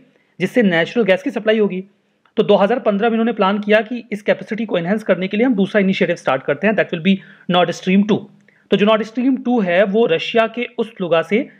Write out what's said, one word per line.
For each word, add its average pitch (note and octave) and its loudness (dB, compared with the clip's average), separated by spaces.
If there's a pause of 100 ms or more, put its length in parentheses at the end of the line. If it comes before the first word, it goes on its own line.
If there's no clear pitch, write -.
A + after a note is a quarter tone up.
(400)
जिससे F#3+ 0
नेचुरल F3 0
गैस F#3 2
की C#4 -4
सप्लाई A3 0
होगी। F#3+ -2 (540)
तो G#3+ 2
दो G3+ 4
हज़ार G#3 2
पन्द्रह G#3+ 0
में A3+ -2
इन्होंने A3+ 0
प्लान G#3 0
किया G#3 2
कि A3+ -8
इस G3+ -8
कैपेसिटी G3+ -4
को G3 -4
एनहांस F#3+ -2
करने F#3 0
के G#3 -4
लिए A#3 2
हम C4 2
दूसरा G3 2
इनिशिएटिव F#3 0
स्टार्ट C3+ -2
करते D3+ -2
हैं, A3 2
that E3 -2
will E3+ -8
be F#3+ 4 (360)
Nord F3 2
Stream G3 0
टू। G#3 2 (560)
तो G3+ 2
जो A3 2
Nord A3 2
Stream B3+ -2
टू B3 0
है, F3+ 2
वो A3 2
रशिया A3 0
के A#3+ -8 (100)
उस A3+ -6
लुगा E3 0
से G#3+ -2 (120)